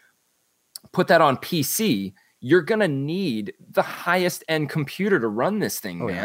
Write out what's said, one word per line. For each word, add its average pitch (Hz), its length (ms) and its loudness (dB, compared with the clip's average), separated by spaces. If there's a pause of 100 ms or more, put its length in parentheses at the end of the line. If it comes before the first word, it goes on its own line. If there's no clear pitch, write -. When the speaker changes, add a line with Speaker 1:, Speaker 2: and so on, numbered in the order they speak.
(920)
Speaker 1:
Put - 160 0
that 165 140 6
on 139 160 6
P 160 260 -2
C, 104 500 0 (280)
you're 160 200 4
gonna 208 280 2
need 139 640 -2 (180)
the 185 100 2
highest 175 680 -2
end 151 200 0
computer 170 500 0
to 117 80 0
run 147 320 0
this - 200 -2
thing, 98 220 -8
Speaker 2:
Oh, 120 80 -4
yeah. 92 40 -4 (120)